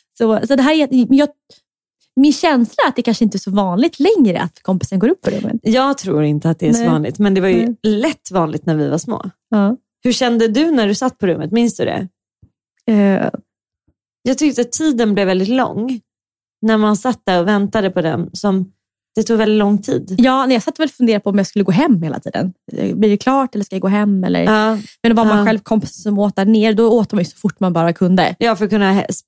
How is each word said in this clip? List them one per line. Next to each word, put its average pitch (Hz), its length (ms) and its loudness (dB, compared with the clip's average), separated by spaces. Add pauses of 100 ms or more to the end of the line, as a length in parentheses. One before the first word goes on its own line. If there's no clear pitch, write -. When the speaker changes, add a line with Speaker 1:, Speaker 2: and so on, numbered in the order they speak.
(180)
Speaker 1:
Så, 226 300 0
så 277 80 0
det 254 80 4
här 294 100 2
är, 262 340 2
men 269 100 4
jag, 285 120 2 (920)
min 294 120 6
känsla 254 500 0
är - 60 2
att - 60 -4
det 254 60 -4
kanske 233 220 0
inte 196 140 0
är - 20 -6
så 196 120 -8
vanligt 202 480 0
längre 285 420 2
att - 220 -8
kompisen 190 360 -2
går 214 100 2
upp 370 120 -2
på - 80 -2
rummet. 208 340 -4
Speaker 2:
Jag 262 340 0
tror 160 260 -2
inte 147 260 -2
att 160 100 -2
det - 80 -2
är 151 60 4
så - 60 0
Speaker 1:
Nej. - 100 0
Speaker 2:
vanligt, 160 300 -2
men 202 140 2
det 190 80 0
var 185 60 0
ju 190 180 2
Speaker 1:
Nej. 233 180 -4
Speaker 2:
lätt 220 480 -2
vanligt 160 340 -2
när 165 100 0
vi 147 140 0
var 143 80 -2
små. 196 320 -8 (200)
Speaker 1:
Ja. 214 280 0 (260)
Speaker 2:
Hur 254 80 0
kände 233 360 0
du 285 240 0
när 233 160 2
du 202 80 0
satt 254 220 -4
på 202 100 -2
rummet? 165 240 -2
Minns 233 260 0
du - 80 -4
det? - 220 -4 (840)
Speaker 1:
Eh. 202 380 2 (920)
Speaker 2:
Jag 262 160 -2
tyckte 269 240 0
att 240 100 -4
tiden 240 420 0
blev 196 140 0
väldigt 190 220 0
lång 247 520 -2 (600)
när 220 160 2
man 214 200 2
satt 247 280 -4
där 180 140 2
och 170 80 0
väntade 202 420 0
på 185 120 -4
den. 165 320 -4
Som, 190 380 -2 (440)
det 220 80 0
tog 226 140 0
väldigt 214 220 2
lång 208 220 2
tid. 180 360 -6
Speaker 1:
Ja, 262 280 4
när 262 100 2
jag 220 80 0
satt - 160 -6
väl 311 80 0
och - 40 -6
funderade 226 320 0
på 202 60 -4
om 202 80 2
jag 196 100 0
skulle 202 160 -2
gå 190 80 0
hem 214 320 2
hela 156 160 -6
tiden. - 340 -6 (180)
Blir - 380 0
det 202 80 2
klart 262 380 -2
eller 202 100 -4
ska - 100 -10
jag 190 60 -6
gå 196 60 -2
hem? 202 360 0
Eller? 180 200 0
Speaker 2:
Ja. 214 260 2 (340)
Speaker 1:
Men 233 60 2
det 233 40 4
var 226 120 4
man 214 140 4
Speaker 2:
Ja. 208 60 2
Speaker 1:
själv 220 140 0
kompis - 440 -4
som 208 160 -2
åt 202 160 0
där 196 100 0
ner, 220 280 4
då 226 180 2
åt 226 200 2
man 208 80 -2
ju 175 60 -2
så - 120 -14
fort - 220 -6
man 185 140 0
bara 170 200 0
kunde. 180 460 0
Speaker 2:
Ja, 226 160 0
för 214 100 -4
att 185 60 -2
kunna 202 220 2
he-, 202 120 0 (220)